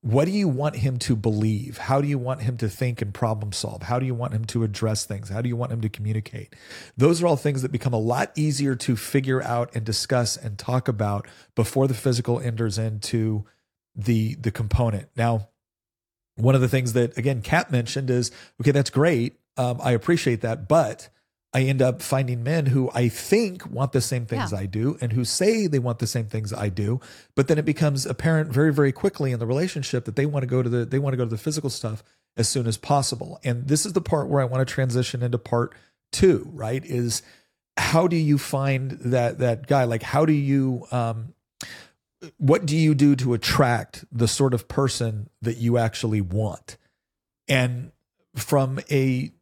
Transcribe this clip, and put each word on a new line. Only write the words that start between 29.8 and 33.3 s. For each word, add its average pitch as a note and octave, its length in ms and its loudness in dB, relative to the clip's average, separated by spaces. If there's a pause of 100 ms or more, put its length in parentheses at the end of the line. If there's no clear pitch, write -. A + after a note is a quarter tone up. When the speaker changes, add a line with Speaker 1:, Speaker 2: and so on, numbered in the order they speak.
Speaker 1:
that A2 100 -8
they C#3 100 2
wanna C#3+ 200 -2
go B2+ 180 0
to A#2+ 60 0
the, A#2+ 160 0
they C3 120 -2
wanna C#3 200 0
go B2 80 0
to A2 40 -4
the A2+ 80 -4
physical D3 320 -4
stuff G#2+ 360 -8 (320)
as A2+ 100 2
soon A#2+ 200 -2
as A2 100 -2
possible. - 640 -2